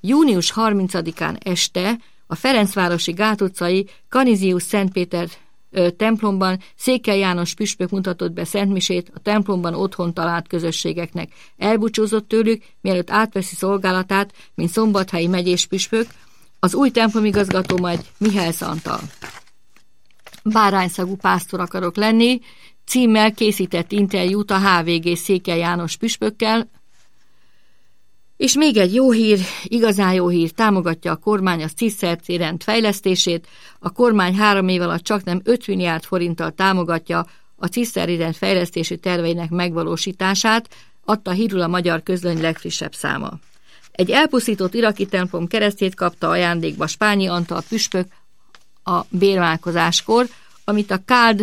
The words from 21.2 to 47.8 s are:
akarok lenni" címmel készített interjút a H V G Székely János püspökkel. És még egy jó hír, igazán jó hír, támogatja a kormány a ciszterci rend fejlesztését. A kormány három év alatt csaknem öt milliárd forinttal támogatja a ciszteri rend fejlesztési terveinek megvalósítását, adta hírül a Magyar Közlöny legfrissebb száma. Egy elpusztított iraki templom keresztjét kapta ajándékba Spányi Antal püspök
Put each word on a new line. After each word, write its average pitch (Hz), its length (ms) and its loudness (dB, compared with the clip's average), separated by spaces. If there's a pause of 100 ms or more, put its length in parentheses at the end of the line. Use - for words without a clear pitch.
akarok 185 360 -6
lenni" 226 440 4 (460)
címmel 220 480 4
készített 180 580 -2
interjút 202 600 0
a 190 80 2
H 185 240 4
V 165 60 -2 (100)
G 170 160 -2
Székely 180 440 -2
János 170 360 -4
püspökkel. 226 720 -2 (1700)
És 262 180 0
még 285 220 4
egy 185 160 4
jó 254 180 6
hír, 214 280 4 (240)
igazán 202 500 2
jó 180 140 2
hír, 165 240 2
támogatja 180 600 0
a 160 40 -2
kormány 190 480 0
a 156 40 -6
ciszterci 175 680 -2
rend 165 260 -2
fejlesztését. 196 840 0 (320)
A 185 100 -6
kormány 202 460 2
három 196 320 4
év 180 140 2
alatt 170 220 -2
csaknem 185 400 -4
öt 240 240 0
milliárd 180 360 -2
forinttal 170 480 -4
támogatja 170 760 0 (300)
a - 120 -6
ciszteri 180 480 -2
rend 165 200 -2
fejlesztési 175 640 -2
terveinek 170 520 -4
megvalósítását, 180 1200 -2 (360)
adta 214 260 -2
hírül 190 300 0
a 165 60 0
Magyar 170 360 -2
Közlöny 175 380 -2
legfrissebb 160 520 -4
száma. - 380 -6 (600)
Egy 185 180 0
elpusztított 233 640 0
iraki 214 320 0
templom 180 420 -4
keresztjét 208 480 -2
kapta 175 340 -2
ajándékba 170 580 -2
Spányi 202 400 0
Antal 175 420 -4
püspök 190 380 -2 (760)